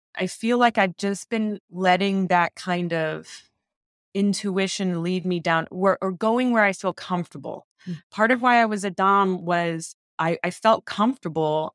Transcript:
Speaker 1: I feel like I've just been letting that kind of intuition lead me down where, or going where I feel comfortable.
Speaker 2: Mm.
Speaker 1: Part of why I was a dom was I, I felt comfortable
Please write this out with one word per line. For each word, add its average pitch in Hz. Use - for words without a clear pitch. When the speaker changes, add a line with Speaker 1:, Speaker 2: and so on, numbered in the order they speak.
Speaker 1:
I 185
feel 233
like 240
I've 190
just 196
been 214
letting 185
that 175
kind 175
of 156
intuition 190
lead 180
me 180
down 160
where, 190
or 190
going 233
where 226
I 196
feel 185
comfortable. 151
Speaker 2:
Mm. 170
Speaker 1:
Part 220
of 247
why 240
I 226
was 214
a 202
dom 190
was 170
I, 165
I 180
felt -
comfortable 156